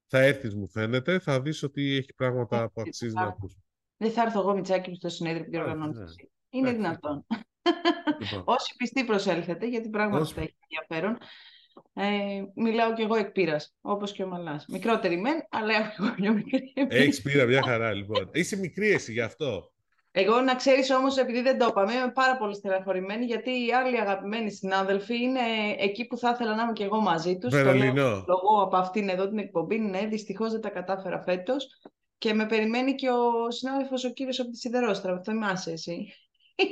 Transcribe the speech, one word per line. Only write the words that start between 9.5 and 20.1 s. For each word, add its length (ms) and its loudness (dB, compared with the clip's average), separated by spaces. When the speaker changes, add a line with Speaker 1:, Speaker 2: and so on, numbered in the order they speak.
Speaker 2:
γιατί 220 -4
πράγματι 320 2
Speaker 1:
Όσοι 120 -4
Speaker 2:
θα 60 -6
έχει 160 -8
ενδιαφέρον. 500 -4
Ε, 480 -2
μιλάω 400 2
κι 80 -2
εγώ 120 0
εκ 160 0
πείρας, 500 0
όπως 320 -4
και 100 -8
ο 40 -2
Μαλάς. 420 -8
Μικρότερη 520 0
μεν, 160 0
αλλά 240 0
έχω 300 -2
εγώ 140 0
μια 140 2
μικρή 420 -2
εμπειρία. 280 4
Speaker 1:
Έχεις 200 4
πείρα, 220 4
μια 180 4
χαρά, 300 0
λοιπόν. 400 -2
Είσαι 240 -2
μικρή 340 -2
εσύ, 220 0
γι' 80 0
αυτό. 520 -4